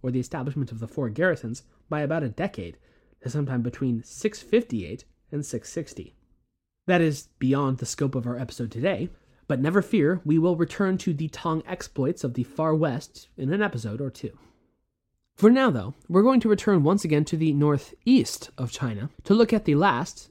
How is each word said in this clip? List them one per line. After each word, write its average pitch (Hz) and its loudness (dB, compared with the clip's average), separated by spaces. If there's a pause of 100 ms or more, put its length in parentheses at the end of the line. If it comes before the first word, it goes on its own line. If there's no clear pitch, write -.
or 127 -4
the 127 -2
establishment 135 -6
of 113 -10
the 117 -8
four 131 -4
garrisons, 131 -2 (260)
by 151 -2
about 151 -2
a 123 -4
decade, 107 -8 (460)
to 127 -8
sometime 131 -2
between 120 -4
six - -6
fifty-eight 113 -2 (260)
and 147 -6
six - -10
sixty. - -10 (720)
That 175 4
is 156 0 (100)
beyond 135 2
the - -8
scope 135 -4
of 120 -4
our 120 -6
episode 120 -8
today, 151 -2 (380)
but 131 0
never 170 2
fear, 175 2
we 151 2
will 170 2
return 190 0
to 175 -2
the 151 -6
Tang 160 -4
exploits 160 -6
of 123 -4
the 127 -4
Far 156 -2
West 151 -4
in 135 -4
an 202 0
episode 113 -4
or 139 -6
two. - -12 (1000)
For 208 8
now, 262 6
though, 117 -4 (160)
we're 185 6
going 254 6
to 220 2
return 202 4
once 190 2
again 151 2
to 165 -2
the 156 2
northeast - 2
of 123 -6
China 113 -6 (140)
to 196 2
look 226 4
at 214 0
the - 4
last, 151 0